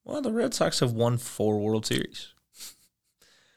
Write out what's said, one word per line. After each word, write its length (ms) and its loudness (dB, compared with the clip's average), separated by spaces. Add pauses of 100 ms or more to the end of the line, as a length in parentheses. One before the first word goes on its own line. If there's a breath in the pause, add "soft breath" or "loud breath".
well, 200 -4
the 80 0
Red 240 0
Sox 240 2
have 140 2
won 260 2
four 400 0
World 260 0
Series. 480 -4 (1200 loud breath)